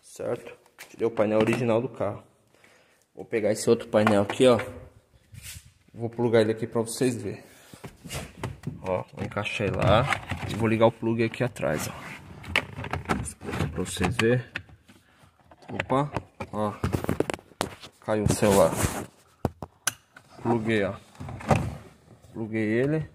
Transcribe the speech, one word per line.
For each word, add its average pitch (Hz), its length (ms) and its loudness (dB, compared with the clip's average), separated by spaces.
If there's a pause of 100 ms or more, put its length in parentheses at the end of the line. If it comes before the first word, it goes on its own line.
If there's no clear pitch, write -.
Certo? - 560 -8 (320)
Tirei - 160 -6
o 113 60 2
painel 107 300 4
original 117 420 2
do 135 60 -4
carro. 110 340 -6 (880)
Vou - 120 -16
pegar 104 260 0
esse 107 180 0
outro 117 200 2
painel 107 340 4
aqui, 127 240 4
ó. 120 140 8 (1300)
Vou 113 160 -8
plugar 113 340 4
ele 107 100 4
aqui 110 120 -2
pra 117 160 -2
vocês 113 400 0
verem. 98 220 -10 (1400)
Ó, 92 300 -2
vou - 120 -8
encaixar 104 420 -4
ele 92 120 -2
lá 104 260 4 (440)
e - 60 -6
vou 110 140 0
ligar 113 180 4
o 117 60 6
plug 113 320 0
aqui 113 180 -2
atrás, 78 460 -2
ó. - 1800 -6
Pra 90 120 -4
vocês 92 320 0
verem. 120 280 4 (1300)
Opa, 135 360 -2 (440)
ó. 104 200 -2 (1300)
Caiu 107 240 0
o 101 100 4
celular. 98 380 6 (1700)
Pluguei, 113 440 2
ó. 95 100 -2 (1400)
Pluguei 110 300 -4
ele. 135 520 0